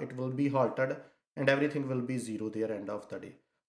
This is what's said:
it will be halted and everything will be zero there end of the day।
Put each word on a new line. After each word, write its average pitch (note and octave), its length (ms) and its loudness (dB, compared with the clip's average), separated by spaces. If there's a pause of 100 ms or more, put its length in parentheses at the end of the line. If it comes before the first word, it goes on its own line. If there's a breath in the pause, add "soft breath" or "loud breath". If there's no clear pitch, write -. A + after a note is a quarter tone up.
it B2 160 -8
will B2+ 140 -2
be C#3 140 2
halted C3 480 2 (460 loud breath)
and C3+ 100 6
everything C#3+ 380 2
will B2+ 140 0
be B2+ 140 -2
zero G#2+ 400 -4
there A2 140 0
end G2+ 220 -4
of G#2 200 -6
the G2 100 -8
day। G2+ 80 -14 (380)